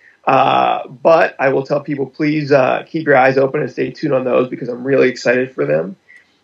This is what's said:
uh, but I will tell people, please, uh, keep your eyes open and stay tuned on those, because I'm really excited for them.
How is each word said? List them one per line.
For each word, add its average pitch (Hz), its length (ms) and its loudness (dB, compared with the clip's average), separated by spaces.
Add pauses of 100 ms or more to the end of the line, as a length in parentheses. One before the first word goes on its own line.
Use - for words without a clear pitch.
(260)
uh, 131 640 0
but 165 500 2
I 139 120 0
will 135 140 0
tell 143 180 -4
people, 139 240 -6
please, 151 460 -4
uh, 127 360 2
keep 156 180 -6
your 143 120 4
eyes 131 200 4
open 135 240 0
and 123 80 -6
stay 127 220 -6
tuned 139 220 -4
on 127 100 0
those, 127 240 0
because 123 220 -10
I'm 123 160 -10
really 131 240 2
excited 127 420 -2
for 143 140 -4
them. 160 320 -4 (460)